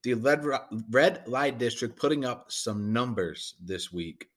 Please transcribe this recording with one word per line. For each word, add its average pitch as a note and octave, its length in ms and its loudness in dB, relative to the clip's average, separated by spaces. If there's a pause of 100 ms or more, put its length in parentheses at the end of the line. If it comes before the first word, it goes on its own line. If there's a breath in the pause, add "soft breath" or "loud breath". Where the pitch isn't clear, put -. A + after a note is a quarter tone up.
The B2 120 2
Red, C#3+ 300 2 (440)
Red D#3 360 4
Light B2+ 320 0
District A#2+ 400 -2
putting C#3+ 280 2
up B2 260 -6
some G#2 400 -4
numbers A2 680 -2
this F2+ 320 -8
week E2+ 440 -8